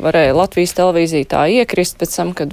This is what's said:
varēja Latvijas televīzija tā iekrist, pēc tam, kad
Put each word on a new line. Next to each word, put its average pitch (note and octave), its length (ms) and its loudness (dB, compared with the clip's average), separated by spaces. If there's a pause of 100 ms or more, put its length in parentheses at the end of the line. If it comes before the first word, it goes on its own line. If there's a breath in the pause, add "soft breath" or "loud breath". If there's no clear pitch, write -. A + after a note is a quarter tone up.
varēja D#3+ 320 2
Latvijas F3 400 0
televīzija E3+ 600 0
tā C#3+ 100 2 (140)
iekrist, F#3 420 -2
pēc - 160 -4
tam, F3 160 -4
kad D3+ 180 -6